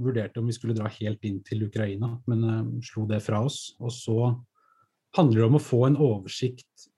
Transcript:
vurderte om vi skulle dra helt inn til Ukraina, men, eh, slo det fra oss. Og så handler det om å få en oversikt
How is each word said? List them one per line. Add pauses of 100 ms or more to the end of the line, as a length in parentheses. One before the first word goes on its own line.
vurderte
om
vi
skulle
dra
helt
inn
til
Ukraina, (100)
men,
eh,
slo
det
fra
oss.
Og
så (840)
handler
det
om
å
få
en
oversikt (100)